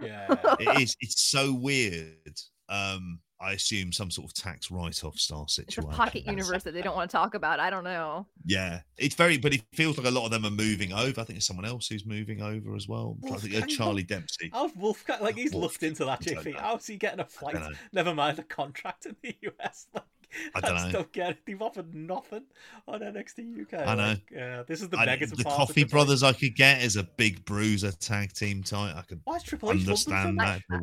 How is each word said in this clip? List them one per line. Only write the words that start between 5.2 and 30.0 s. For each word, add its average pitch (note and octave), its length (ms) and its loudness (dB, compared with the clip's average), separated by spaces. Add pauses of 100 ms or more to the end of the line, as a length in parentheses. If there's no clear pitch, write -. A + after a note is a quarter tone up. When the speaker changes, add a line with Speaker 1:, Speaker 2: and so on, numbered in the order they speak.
Speaker 3:
It's - 160 -2
a - 40 -8
Speaker 1:
situation. - 280 -8
Speaker 3:
pocket G#3+ 340 0
universe F#3+ 380 -4
that E3 100 -8
they E3+ 80 -6
don't F3+ 140 -4
wanna F3+ 140 -2
talk F#3+ 260 2
about. D#3 240 0
I D#3+ 120 2
don't F#3+ 140 -4
know. E3+ 420 -6 (200)
Speaker 1:
Yeah, F#2 340 -2 (160)
it's C#3 200 0
very, E3+ 200 6
but C#3 160 2
it C3 100 2 (120)
feels D#3+ 240 2
like B2 80 -2
a B2 60 4
lot B2 120 2
of A2 60 -2
them A2 160 0
are G#2 40 0
moving G#2 420 0
over. A2+ 160 0 (120)
I A2+ 40 -4
think A2 60 -8
there's F2+ 160 -2
someone F#2 200 -6
else A#2 220 -6
who's G#2 180 -6
moving G#2+ 340 -6
over G#2+ 360 -6
as G2+ 120 -6
well. A2 360 -4
I C4 60 -6
think, - 40 -4
uh, G2+ 240 -4
Speaker 2:
Wolfgang A2 100 0
Speaker 1:
Charlie A2+ 340 2
Speaker 2:
Wolf-, F2 40 -4
Speaker 1:
Dempsey. E2+ 460 -6
Speaker 2:
how's C#4+ 240 -2
Wolfgang, G#3+ 440 -2
like, G#3+ 140 0
he's B3 180 -2
Speaker 1:
Wolf-, F3 120 0
Speaker 2:
looked - 180 -4
into D#3+ 220 0
that C3 160 0
Speaker 1:
I - 40 -10
don't D#3+ 200 -4
Speaker 2:
J D#3 80 -6
P. C3+ 40 -10
Speaker 1:
know. D3 60 -6
Speaker 2:
How's A3+ 240 -2
he G#3+ 100 -10
getting F#3+ 220 -2
a F3 60 -6
Speaker 1:
I - 20 -8
don't - 60 -20
Speaker 2:
flight? D3 240 -8
Speaker 1:
know. D#3 120 -8 (240)
Speaker 2:
Never F3 220 2
mind D3 240 2
the D#3+ 60 -10
contract - 600 -8
in C4 160 -14
the A#3+ 160 -10
<laughs> - 40 -16
U G#3 180 -6
S. - 320 -8
Like, - 120 -8 (480)
Speaker 1:
I - 100 -4
don't A#3 100 0
Speaker 2:
I - 20 0
just F2 120 0
Speaker 1:
know. F2+ 80 -2
Speaker 2:
don't F3+ 180 -4
get F3+ 180 -2
it. - 160 -6
They've G3+ 160 -8
offered F#3 320 -6
nothing F3+ 480 -8 (460)
on G#3+ 160 -8
N G3+ 120 -10
X - 180 -12
T B3 80 -12
U A#3 280 -10
K. F#3+ 60 -8
Speaker 1:
I C3 180 0
know. G#2+ 140 2
Speaker 2:
Like, G#2 240 -4
yeah, B2 340 -10
this D#3+ 160 -6
is F#3 60 -8
the E3+ 100 -2
Speaker 1:
I A2+ 60 4
know. B2+ 80 4
Speaker 2:
mega C3+ 140 0
Speaker 1:
The A2+ 100 -8
Speaker 2:
departure C#3+ 220 2
Speaker 1:
Coffee C#3+ 260 6
Speaker 2:
for - 60 4
Speaker 1:
Brothers C#3 340 8
I C3+ 80 10
could B2 240 0
get C3+ 260 10
as A2 140 2
a G2+ 80 2
big G2 400 2
bruiser G2+ 480 2
tag G2+ 400 -2
team G2 320 -2
tie. G2+ 320 -2
I F2+ 60 -10
could E2+ 200 -12
Speaker 2:
Why D#4+ 140 -4
is F4 80 -6
Triple - 260 -2
H - 120 4
Speaker 1:
understand C#3 340 2